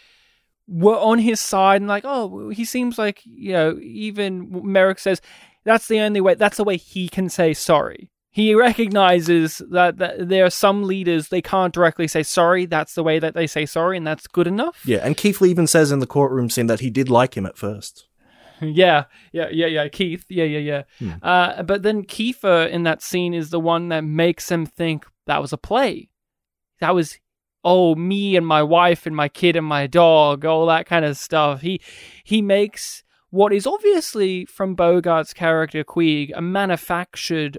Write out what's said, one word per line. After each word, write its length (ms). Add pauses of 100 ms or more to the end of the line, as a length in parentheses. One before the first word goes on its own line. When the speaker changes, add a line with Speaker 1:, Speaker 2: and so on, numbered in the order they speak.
(680)
Speaker 1:
were 320
on 200
his 220
side 400
and 80
like, 180
"Oh, 440
he 160
seems 320
like," 260
you 280
know, 300
even 840
Merrick 340
says, 220 (440)
"That's 240
the 120
only 200
way, 140
that's 240
the 60
way 120
he 320
can 220
say 240
sorry." 560 (200)
He 240
recognizes 1160
that, 280
that 300
there 160
are 60
some 340
leaders, 440
they 120
can't 320
directly 360
say 160
sorry. 420
That's 280
the 100
way 160
that 140
they 120
say 180
sorry, 320
and 100
that's 200
good 220
enough. 360
Speaker 2:
Yeah, 180
and 140
Keith 240
Lee 100
even 180
says 240
in 80
the 60
courtroom 440
scene 160
that 140
he 100
did 180
like 280
him 100
at 100
first. 560
Speaker 1:
<laughs> 40 (460)
Yeah, 420 (280)
yeah, 180
yeah, 160
yeah. 220
Keith, 400
yeah, 160
yeah, 140
yeah. 240 (180)
Speaker 2:
Hmm. 100 (120)
Speaker 1:
Uh, 420
but 180
then 220
Kiefer 680
in 140
that 180
scene 320
is 160
the 100
one 280
that 160
makes 460
him 140
think 400 (220)
that 160
was 100
a 60
play. 500 (680)
That 160
was, 240 (460)
"Oh, 320
me 400
and 100
my 160
wife 440
and 80
my 140
kid 280
and 100
my 220
dog," 560
all 220
that 200
kind 180
of 140
stuff. 440
He, 180 (420)
he 200
makes 600 (280)
what 220
is 140
obviously 800
from 300
Bogart's 580
character 480
Queeg 520
a 60
manufactured 1200